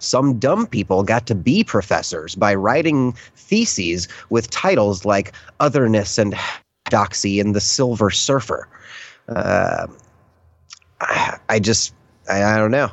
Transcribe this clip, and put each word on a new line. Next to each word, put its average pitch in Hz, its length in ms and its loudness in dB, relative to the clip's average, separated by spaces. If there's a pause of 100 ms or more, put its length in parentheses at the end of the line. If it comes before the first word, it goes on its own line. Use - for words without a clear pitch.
some 131 380 0
dumb 190 280 0
people 95 360 0
got 110 260 0
to 117 60 0
be 139 300 2
professors 85 680 -2
by 101 200 2
writing 127 580 2 (220)
theses 90 720 -2 (220)
with 113 220 0
titles 104 560 0
like 101 260 0 (280)
Otherness 117 580 2
and 101 160 2 (560)
Doxy 101 500 0
and 101 140 2
The 104 60 0
Silver 113 500 0
Surfer." 110 560 -2 (640)
Uh, 92 580 0 (1160)
I, - 340 -2 (140)
I 110 80 2
just, 107 340 0 (380)
I, 98 140 0
I 107 120 2
don't 107 140 2
know. 135 220 0